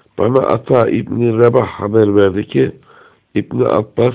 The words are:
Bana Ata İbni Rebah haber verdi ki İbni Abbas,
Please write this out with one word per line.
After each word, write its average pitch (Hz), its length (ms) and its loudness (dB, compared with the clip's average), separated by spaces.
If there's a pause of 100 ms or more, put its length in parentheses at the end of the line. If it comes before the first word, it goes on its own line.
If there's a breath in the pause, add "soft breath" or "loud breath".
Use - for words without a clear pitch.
(180 soft breath)
Bana 120 200 0
Ata 120 500 0
İbni 113 500 -2
Rebah 120 280 2
haber 101 500 0
verdi 98 300 2
ki 135 260 -2 (600 soft breath)
İbni 120 340 -2
Abbas, 113 460 0